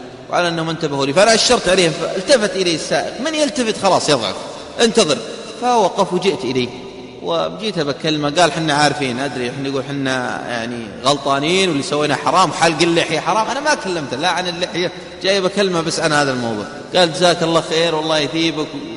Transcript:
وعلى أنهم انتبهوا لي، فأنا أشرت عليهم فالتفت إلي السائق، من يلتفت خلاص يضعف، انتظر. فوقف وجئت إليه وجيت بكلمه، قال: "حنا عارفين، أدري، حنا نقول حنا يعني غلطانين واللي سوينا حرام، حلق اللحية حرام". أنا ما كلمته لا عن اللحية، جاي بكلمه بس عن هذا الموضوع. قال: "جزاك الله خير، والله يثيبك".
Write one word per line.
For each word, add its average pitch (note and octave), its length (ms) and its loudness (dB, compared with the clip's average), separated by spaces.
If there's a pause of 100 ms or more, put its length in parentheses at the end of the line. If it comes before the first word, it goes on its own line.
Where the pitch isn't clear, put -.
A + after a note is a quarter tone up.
(300)
وعلى F3 180 0
أنهم E3 220 -2
انتبهوا C#3+ 360 -2
لي، C#3 80 0
فأنا G#3+ 200 6
أشرت A3 360 2
عليهم F3+ 220 4
فالتفت F#3+ 640 0
إلي F3+ 200 0
السائق، D3+ 460 -2
من D#4 140 -2
يلتفت B3+ 420 0
خلاص D#3+ 320 2
يضعف، A2 260 0 (460)
انتظر. F#3+ 360 4 (440)
فوقف G#3 520 2
وجئت E3+ 300 0
إليه B2 240 0 (560)
وجيت E3+ 560 -2
بكلمه، D3 500 -2
قال: D#3+ 220 4
"حنا D#3+ 220 -2
عارفين، C#3 460 2
أدري، C3 320 -4
حنا C3+ 180 -6
نقول C3+ 140 -2
حنا B2+ 680 -4
يعني A#2 380 -6 (160)
غلطانين D3 640 2
واللي C#3 140 0
سوينا D3 320 0
حرام، D#3 360 4
حلق D#3+ 300 2
اللحية D#3+ 380 2
حرام". G3 280 0
أنا A#3+ 120 -4
ما D4 160 2
كلمته D3+ 420 -4
لا E3+ 120 0
عن F3+ 180 0
اللحية، E3+ 440 -2 (320)
جاي G3 180 2
بكلمه F#3 400 2
بس D#3+ 180 -2
عن D#3 140 2
هذا D3 180 4
الموضوع. A2+ 340 -2 (300)
قال: E3+ 180 4
"جزاك E3 300 2
الله E3 180 2
خير، D#3+ 340 0
والله D#3 240 0
يثيبك". D3+ 480 0 (300)